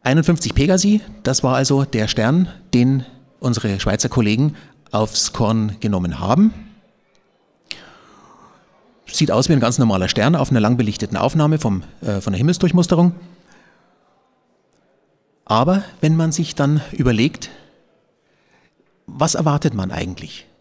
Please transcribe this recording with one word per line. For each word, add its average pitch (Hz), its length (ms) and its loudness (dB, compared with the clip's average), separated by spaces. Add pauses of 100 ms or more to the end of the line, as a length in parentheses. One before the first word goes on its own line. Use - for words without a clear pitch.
Einundfünfzig 156 520 2
Pegasi, 190 460 2 (240)
das 131 180 0
war 127 140 2
also 135 280 2
der 107 240 -2
Stern, 143 400 2 (240)
den 127 320 2 (360)
unsere 107 400 -2
Schweizer 107 280 -2
Kollegen 120 460 0 (380)
aufs - 400 -2
Korn 110 480 -2
genommen 90 400 -2
haben. 175 340 2 (2500)
Sieht - 260 0
aus - 160 2
wie 165 60 4
ein 135 60 2
ganz 120 180 0
normaler 98 300 2
Stern 131 280 0
auf 135 140 -2
einer 120 100 2
lang 110 160 2
belichteten 107 400 -4
Aufnahme 156 420 0
vom, 98 240 -4 (180)
äh, 101 200 -4
von 101 120 -6
der 95 60 -4
Himmelsdurchmusterung. 175 760 2 (2250)
Aber 143 380 2 (180)
wenn 156 160 2
man 165 140 2
sich 160 240 -4
dann 143 260 0 (120)
überlegt, 123 580 0 (1600)
was 156 280 -2
erwartet 147 400 0
man 95 160 -4
eigentlich? - 560 -10 (140)